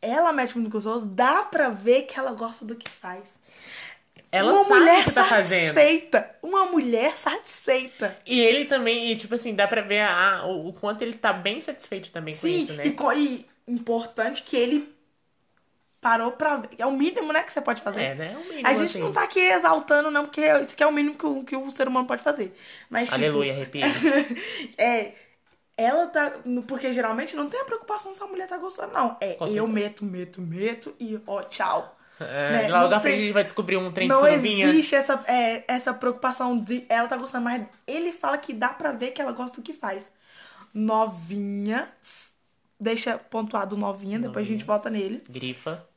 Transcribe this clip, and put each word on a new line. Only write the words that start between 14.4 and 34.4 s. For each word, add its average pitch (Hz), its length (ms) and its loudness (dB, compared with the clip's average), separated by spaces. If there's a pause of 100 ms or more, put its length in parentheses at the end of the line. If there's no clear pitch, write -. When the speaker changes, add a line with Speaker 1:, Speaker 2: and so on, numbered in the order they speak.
Speaker 1:
que - 140 -4
ele 254 360 0 (1080)
parou 233 320 2
pra 302 240 0
ver. 226 200 -10
É 233 80 -4
o 269 60 2
mínimo, 302 420 0
né, 311 120 2
que - 80 -14
você 294 80 -4
pode 240 200 -4
fazer. 202 220 -4
Speaker 2:
É, 135 140 -4
né? 160 180 -8
É - 20 -12
o 320 120 -12
mínimo, 294 180 -4
Speaker 1:
A 262 80 4
gente 330 120 2
Speaker 2:
assim. 339 140 -6
Speaker 1:
não - 120 -4
tá - 100 0
aqui 415 160 -2
exaltando, 320 720 4
não, 294 140 0
porque 294 160 -8
isso 302 320 4
aqui - 100 0
é 294 40 6
o 302 60 4
mínimo 294 240 0
que 311 100 -6
o, 269 180 -2
que 262 120 -8
o 269 140 -8
ser 262 160 -2
humano 254 220 -2
pode 247 140 -4
fazer. 269 300 -2 (380)
Mas, 233 200 -2
tipo, - 40 -2
Speaker 2:
Aleluia, 143 380 2
arrepio. 139 300 -6 (520)
Speaker 1:
<laughs> - 420 -10
é, 226 360 0 (640)
ela 285 320 2
tá, 294 360 -2
no-, 247 200 -4
porque 262 280 -4
geralmente 240 440 -4
não 294 120 -4
tem 480 120 -6
a 539 40 -2
preocupação 440 480 -8
se 381 100 -14
a 392 40 -12
mulher 370 220 -8
tá 359 100 -8
gostando, 339 340 -10
não. 247 280 0
É, 190 140 -6
Speaker 2:
Com - 100 -6
Speaker 1:
eu 208 80 -2
Speaker 2:
certeza. 220 200 -2
Speaker 1:
meto, 208 320 -4
meto, 180 380 -8
meto 196 560 -6
e, 214 260 -8
ó, 196 200 -6
tchau. - 520 -4 (240)
Speaker 2:
É, 143 320 -2
Speaker 1:
Né? 151 160 2
Speaker 2:
lá 175 140 6
Speaker 1:
Não 175 60 6
Speaker 2:
da 208 120 4
Speaker 1:
tem, 247 100 0
Speaker 2:
frente 269 60 2
a 214 80 0
gente 208 80 -2
vai 202 100 4
descobrir 190 340 -2
um 185 140 -2
trem 170 160 -2
de 262 80 4
Speaker 1:
não 262 60 8
Speaker 2:
surubinha. 262 480 6